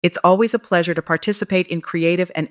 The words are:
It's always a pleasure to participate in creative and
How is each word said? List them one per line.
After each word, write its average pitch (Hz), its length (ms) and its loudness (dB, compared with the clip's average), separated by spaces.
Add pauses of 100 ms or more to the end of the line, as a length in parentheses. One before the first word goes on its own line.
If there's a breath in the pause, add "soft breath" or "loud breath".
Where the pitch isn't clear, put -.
It's - 200 0
always 190 300 4
a 233 60 0
pleasure 170 340 0
to 160 80 -6
participate 185 640 -2
in 170 140 -6
creative 175 540 0
and 156 140 -4